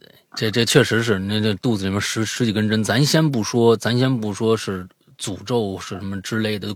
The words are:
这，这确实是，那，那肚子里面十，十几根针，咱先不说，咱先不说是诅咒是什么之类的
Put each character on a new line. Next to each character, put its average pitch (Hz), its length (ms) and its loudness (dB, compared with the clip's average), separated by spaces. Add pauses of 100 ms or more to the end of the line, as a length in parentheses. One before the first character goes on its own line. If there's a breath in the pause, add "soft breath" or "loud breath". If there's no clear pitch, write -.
(360)
这， 110 160 -2
这 117 140 2
确 - 180 6
实 110 180 2
是， 113 160 2
那， 101 220 -2
那 107 160 2
肚 117 220 -2
子 95 80 -4
里 95 60 0
面 101 100 0
十， 110 240 -2
十 123 200 -2
几 110 60 0
根 107 160 0
针， 110 160 0
咱 117 220 2
先 156 260 2
不 120 100 0
说， 117 360 4
咱 117 200 -2
先 131 220 2
不 107 140 -4
说 113 240 0
是 95 280 -6 (320)
诅 92 280 -8
咒 101 340 -2
是 - 160 -10
什 92 80 -10
么 98 160 -6
之 113 200 -4
类 107 200 -2
的 101 160 -8